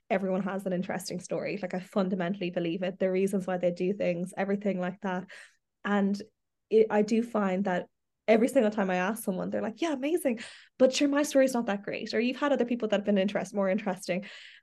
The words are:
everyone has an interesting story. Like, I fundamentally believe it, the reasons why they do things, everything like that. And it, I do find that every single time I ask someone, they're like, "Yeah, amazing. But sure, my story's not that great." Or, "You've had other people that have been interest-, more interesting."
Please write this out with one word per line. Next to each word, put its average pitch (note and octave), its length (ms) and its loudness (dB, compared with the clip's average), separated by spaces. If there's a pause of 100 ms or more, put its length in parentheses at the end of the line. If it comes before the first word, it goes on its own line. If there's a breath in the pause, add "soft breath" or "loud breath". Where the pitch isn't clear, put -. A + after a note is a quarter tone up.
(100)
everyone F#3 320 0
has F#3+ 240 -4
an F#3 60 -2
interesting F3+ 480 -4
story. C#3+ 420 -6
Like, F3+ 120 -4
I F3+ 60 -4
fundamentally F#3 720 -2
believe F3 320 -2
it, F3+ 160 -4
the F#3 120 2
reasons F#3+ 360 0
why F#3 120 -2
they F3+ 120 2
do F#3 220 -2
things, F3+ 440 -2
everything G3 440 -2
like F3+ 220 -6
that. F3+ 220 -4 (600 loud breath)
And G3+ 360 0 (480)
it, A3 220 6
I G#3+ 120 4
do A3+ 200 2
find G3+ 420 0
that F3+ 220 0 (400)
every A3 220 6
single A#3 220 4
time G#3 180 0
I F3+ 80 2
ask F#3+ 260 -2
someone, F#3 280 -4
they're G#3 100 -2
like, G#3+ 220 -4
"Yeah, D#4+ 100 0
amazing. C#4 480 -2 (380 loud breath)
But C4 160 6
sure, C#4+ 140 2
my C#4+ 160 2
story's C4 280 4
not A#3 140 -2
that G3+ 160 -2
great." - 320 -8
Or, A3 60 2
"You've A#3+ 180 0
had D4 140 2
other B3+ 120 2
people A#3+ 240 -2
that G3+ 120 2
have G3+ 40 -10
been G#3 140 4
interest-, G3 360 -2
more G3 140 0
interesting." F#3 560 -2 (380 loud breath)